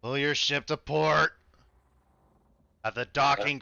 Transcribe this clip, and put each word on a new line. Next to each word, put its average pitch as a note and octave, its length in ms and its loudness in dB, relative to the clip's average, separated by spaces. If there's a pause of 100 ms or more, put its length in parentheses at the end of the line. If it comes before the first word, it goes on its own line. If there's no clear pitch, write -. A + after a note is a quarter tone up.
Pull B2 160 -6
your D3 180 0
ship C#3+ 320 -2
to D3+ 100 -4
port. D#3 560 0 (1500)
Have A2 120 -6
the A#2+ 100 -4
docking C#3 560 0